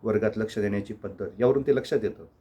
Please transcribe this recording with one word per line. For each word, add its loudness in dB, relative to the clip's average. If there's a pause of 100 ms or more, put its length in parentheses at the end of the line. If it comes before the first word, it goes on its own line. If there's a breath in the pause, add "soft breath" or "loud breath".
वर्गात 2
लक्ष -4
देण्याची -2
पद्धत, -10 (100)
यावरून 4
ते 6
लक्षात 0
येतं. -4 (160)